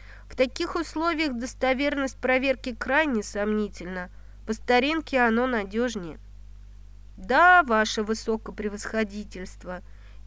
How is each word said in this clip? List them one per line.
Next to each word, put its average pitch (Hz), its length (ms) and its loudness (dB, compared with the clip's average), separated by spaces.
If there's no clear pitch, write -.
В - 80 -16
таких 269 400 0
условиях 320 580 0
достоверность 262 840 0
проверки 254 560 0
крайне 269 480 2
сомнительна. 202 880 -2
По 220 60 -2
старинке 269 640 2
оно 233 260 4
надежнее. 214 720 -2
«Да, 330 460 8
ваше 220 400 2
высокопревосходительство, 208 1800 -4